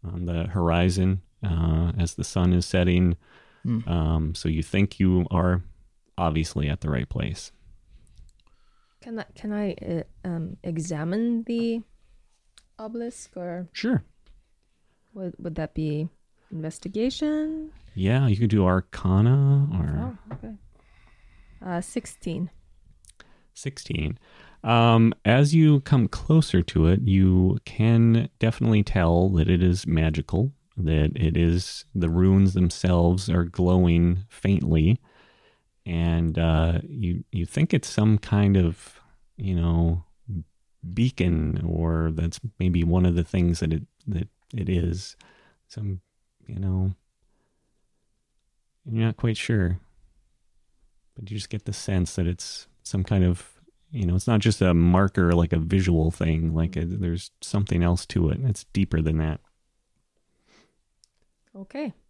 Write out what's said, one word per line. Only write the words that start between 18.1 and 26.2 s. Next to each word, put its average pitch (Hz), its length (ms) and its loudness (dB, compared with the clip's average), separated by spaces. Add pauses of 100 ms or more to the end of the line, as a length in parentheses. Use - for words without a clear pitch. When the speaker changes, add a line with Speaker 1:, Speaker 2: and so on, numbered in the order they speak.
Speaker 1:
you 104 100 2
could 110 120 0
do 101 160 4
Arcana 120 1080 2
or 190 440 -4 (120)
Speaker 3:
Oh, - 60 -12
okay. 214 180 -16 (1120)
Uh, 175 160 -6
sixteen. - 680 -8 (1040)
Speaker 1:
Sixteen. - 640 -8 (460)
Um, 117 500 4 (120)
as 139 300 4
you 151 260 6
come 127 260 2
closer - 540 2